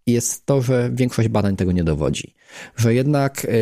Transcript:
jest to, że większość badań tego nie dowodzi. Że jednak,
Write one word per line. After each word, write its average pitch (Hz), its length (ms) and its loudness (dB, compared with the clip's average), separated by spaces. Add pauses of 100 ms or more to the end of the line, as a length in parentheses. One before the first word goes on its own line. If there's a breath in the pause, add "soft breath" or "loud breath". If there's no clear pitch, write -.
jest - 400 -2
to, 139 160 2
że 123 320 0
większość 123 340 0
badań 101 280 0
tego 90 160 0
nie 90 120 2
dowodzi. 76 500 -2 (420 loud breath)
Że 117 180 2
jednak, 139 500 0 (180)